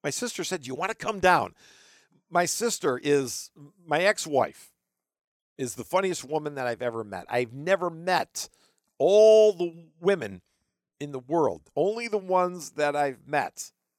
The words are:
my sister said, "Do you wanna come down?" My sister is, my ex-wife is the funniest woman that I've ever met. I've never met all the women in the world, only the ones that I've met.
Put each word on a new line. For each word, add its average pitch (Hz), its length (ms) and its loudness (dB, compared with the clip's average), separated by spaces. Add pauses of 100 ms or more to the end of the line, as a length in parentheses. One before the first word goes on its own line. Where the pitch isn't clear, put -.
my 147 80 -4
sister 226 340 -6
said, 175 180 -6
"Do 120 40 -16
you 131 80 -8
wanna 190 200 -6
come 208 260 -6
down?" 156 340 4 (760)
My 175 160 2
sister 180 540 -2
is, 143 520 0 (340)
my 156 180 0
ex-wife 160 680 0 (880)
is 127 160 -6
the 120 100 -10
funniest 185 400 -2
woman 151 300 -6
that 131 120 -4
I've 120 160 -6
ever 113 220 -4
met. 95 240 -12
I've 120 240 -2
never 170 380 -2
met 175 580 -4 (500)
all 214 540 8
the 170 380 -8 (100)
women 135 420 -2 (560)
in 147 140 -10
the 131 60 -8
world, 127 580 -2
only 220 320 -2
the 208 100 -2
ones 180 540 -2
that 147 240 -2
I've 139 300 -2
met. 139 460 -6 (260)